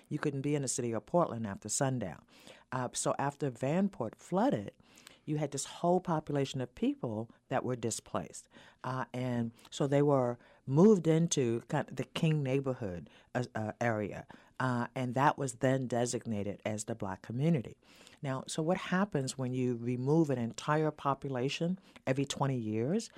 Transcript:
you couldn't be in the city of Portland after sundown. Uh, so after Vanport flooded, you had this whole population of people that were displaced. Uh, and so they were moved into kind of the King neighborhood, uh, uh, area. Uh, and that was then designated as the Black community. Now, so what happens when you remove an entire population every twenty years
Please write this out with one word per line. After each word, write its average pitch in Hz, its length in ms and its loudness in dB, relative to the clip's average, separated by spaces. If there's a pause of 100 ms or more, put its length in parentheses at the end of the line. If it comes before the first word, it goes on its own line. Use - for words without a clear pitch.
you 151 100 -6
couldn't 139 240 -2
be 147 140 0
in 139 60 -2
the 123 60 -4
city 120 240 -2
of 107 140 -4
Portland 117 400 0
after 98 220 -8
sundown. 123 520 -2 (520)
Uh, 127 200 -4
so - 240 -2
after 143 320 -2
Vanport 135 680 -2
flooded, 180 560 0 (520)
you 151 120 -4
had 147 160 -2
this 139 120 -4
whole 175 360 2
population 147 600 -2
of - 140 -6
people 120 560 -2 (180)
that 131 160 0
were 123 120 -2
displaced. - 720 -6 (340)
Uh, 127 220 -4 (100)
and 120 380 -2 (180)
so 151 160 0
they 143 160 4
were 131 340 4 (300)
moved 170 400 8
into 151 600 4
kind - 200 -2
of 127 80 -10
the 131 80 -4
King 156 380 2
neighborhood, 123 640 -2 (260)
uh, 127 100 0 (100)
uh, 107 260 -2
area. 107 460 -2 (320)
Uh, 123 360 0
and 123 200 -4
that 135 240 4
was 135 160 -4
then 131 320 2
designated 117 800 -2
as 107 180 -4
the 113 100 -6
Black 95 280 -6
community. 139 540 -2 (460)
Now, 131 240 -4
so - 160 -4
what 180 160 0
happens 180 580 -2
when 127 160 -4
you 123 280 0
remove 131 500 2
an 123 80 0
entire 151 520 0
population 139 880 -2 (280)
every 135 180 0
twenty 135 320 -2
years 117 600 -2